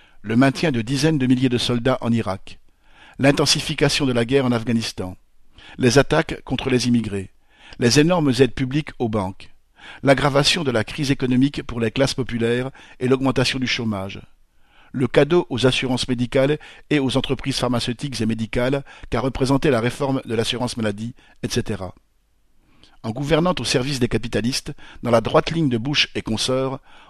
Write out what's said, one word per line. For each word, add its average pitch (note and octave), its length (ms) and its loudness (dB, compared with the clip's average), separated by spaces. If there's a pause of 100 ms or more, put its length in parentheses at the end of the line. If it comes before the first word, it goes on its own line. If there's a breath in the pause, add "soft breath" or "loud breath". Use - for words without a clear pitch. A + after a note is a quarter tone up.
(220 soft breath)
le G#2+ 160 -2
maintien C3+ 340 4
de C#3+ 100 -2
dizaines C#3+ 360 0
de C3 100 0
milliers B2+ 220 4
de B2 80 0
soldats B2 420 0
en A#2 140 0
Irak, G#2 460 -4 (600 soft breath)
l'intensification D3 840 2
de B2+ 80 0
la A#2+ 100 2
guerre C3 220 2
en B2 80 2
Afghanistan, A2+ 640 -4 (600 loud breath)
les B2 200 4
attaques D3+ 480 2
contre - 240 -4
les B2 180 2
immigrés, G#2+ 420 0 (500 loud breath)
les B2 200 4
énormes D#3 400 4
aides C3 140 4
publiques C#3 460 -2
aux A#2+ 100 -2
banques, G2 400 -6 (520 loud breath)
l'aggravation C#3+ 640 2
de C3+ 80 0
la A2 140 2
crise C#3 260 -4
économique C3 520 0
pour A#2 180 -6
les A2 100 -2
classes C3 220 0
populaires A#2+ 580 -2 (300 loud breath)
et B2+ 80 0
l'augmentation C3 500 0
du B2 80 -2
chômage, G2 540 -4 (720 soft breath)
le B2 160 0
cadeau D#3 400 4
aux B2+ 180 2
assurances B2 400 -2
médicales C3 500 0 (320 loud breath)
et D3+ 100 2
aux C3 180 0
entreprises C3 400 -2
pharmaceutiques B2 640 -4
et A2 40 0
médicales A#2+ 600 -2 (240 loud breath)
qu'a A#2+ 100 -2
représenté C3 520 0
la A#2 100 2
réforme C3 420 -2
de A2+ 120 -6
l'assurance A#2 420 -2
maladie, A2 380 -4 (260 soft breath)
et A#2 80 -4
cetera. G2 440 -6 (1080 soft breath)
En A2+ 100 -6
gouvernant D3+ 480 0
au A#2+ 60 -6
service C3+ 340 0
des B2 80 2
capitalistes, A2+ 640 -2 (300 loud breath)
dans A#2+ 100 -2
la A#2 80 6
droite C#3+ 320 2
ligne D#3+ 160 0
de A#2+ 100 0
Bush C3+ 380 -2
et G#2 60 -4
consorts, C3 580 -2 (300 soft breath)